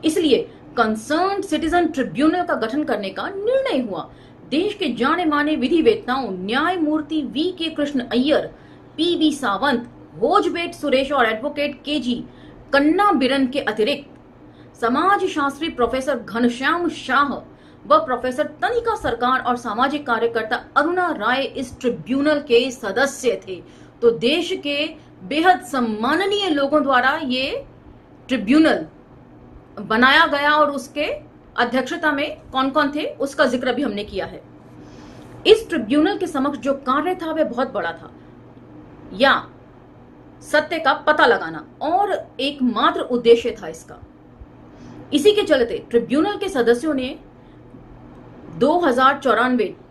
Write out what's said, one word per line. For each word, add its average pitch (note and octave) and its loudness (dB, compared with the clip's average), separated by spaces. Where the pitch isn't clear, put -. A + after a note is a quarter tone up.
इसलिए D#4 4
कंसर्न D#4 0
citizen D#4+ 0
tribunal C#4+ 0
का E4+ -2
गठन C4 -2
करने G3 -4
का G3+ -6
निर्णय G#4+ 0
हुआ। F3 -8
देश F#4+ 0
के E4+ -4
जाने D4 0
माने D4 0
विधि C4+ 2
वेत्ताओं B3 0
न्यायमूर्ति D4+ -2
वी C4 -2
के E4 -4
कृष्ण C#4+ -2
अय्यर, B3+ 2
पी E4+ 0
बी D#4 2
सावंत, A#3+ -2
भोजबेट E4+ 0
सुरेश C4+ 0
और C4 4
advocate C#4+ -4
के D4 -2
जी A#3+ -4
कन्ना D#4+ 4
बिरन C4+ 2
के C4 -2
अतिरिक्त A3 -2
समाज E4 2
शास्त्री C#4+ -2
प्रोफेसर B3+ -2
घनश्याम B3 -2
शाह C4+ 0
व D4 6
प्रोफेसर B3+ -2
तनिका A4+ -2
सरकार B3 0
और A#3+ 0
सामाजिक B3+ -2
कार्यकर्ता A#3 0
अरुणा E4+ 2
राय B3 0
इस - -8
tribunal C4+ 0
के B3+ 4
सदस्य A#3 -2
थे। F3+ -10
तो A#3 8
देश D#4 0
के D4 -2
बेहद E4 2
सम्माननीय D4 -2
लोगों C#4+ 0
द्वारा C4+ 2
ये C4+ -4
tribunal B3 2
बनाया C4 6
गया C#4+ 2
और D4+ 4
उसके C#4+ -4
अध्यक्षता C4 0
में C#4+ -4
कौन C4 0
कौन C#4+ 2
थे D#4+ -4
उसका D4 0
जिक्र B3 0
भी C4+ -2
हमने G#3 -4
किया F3+ -8
है। E3+ -14
इस G#4+ 6
tribunal D4 2
के F#4 -4
समक्ष C#4+ -2
जो C4+ -2
कार्य D4 0
था E4 -6
वह D4+ 2
बहुत A#3+ -4
बड़ा E3+ -4
था, - -16
या G#3+ 2
सत्य D4+ 0
का C4+ 2
पता - 2
लगाना E3 -2
और F#4 -2
एकमात्र C#4 0
उद्देश्य A#3 2
था - -10
इसका। - -16
इसी C#4+ 6
के G#4 2
चलते C4 0
ट्रिब्यूनल D#4 0
के G4 -6
सदस्यों B3 0
ने C4 -6
दो D4 4
हजार C#4 2
चौरानवे A#3+ 2